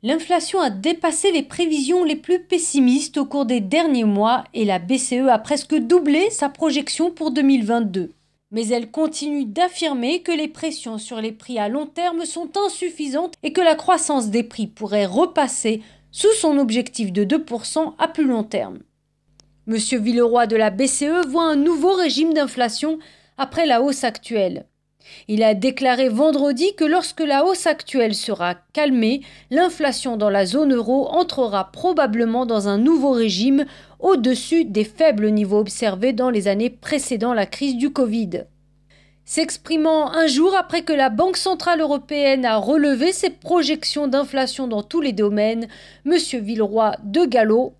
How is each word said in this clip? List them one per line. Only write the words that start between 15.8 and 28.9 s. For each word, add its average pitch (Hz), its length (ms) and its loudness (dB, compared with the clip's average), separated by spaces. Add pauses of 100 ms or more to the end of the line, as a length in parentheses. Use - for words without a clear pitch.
sous 427 200 2
son 311 260 2
objectif 220 540 -2
de 202 120 2
deux 302 180 0
pour 233 240 -8
cent 311 320 -4
à 320 80 0
plus 320 180 -2
long 233 200 0
terme. 123 340 -6 (880)
Monsieur 226 320 -2
Villeroy 233 480 2
de 220 100 0
la 214 140 4
B 208 160 0
C 285 220 -2
E 339 180 0
voit 320 240 0
un 302 60 2
nouveau 330 380 2
régime 320 400 0
d'inflation 285 680 -2 (360)
après 294 300 -2
la 247 160 4
hausse 269 220 -2
actuelle. 220 600 -4 (600)
Il 214 160 0
a 214 120 4
déclaré 254 560 0
vendredi 285 680 2
que 320 80 0
lorsque 330 360 0
la 285 260 2
hausse 370 200 0
actuelle 262 480 0
sera 180 420 -4 (180)
calmée, 262 480 2 (280)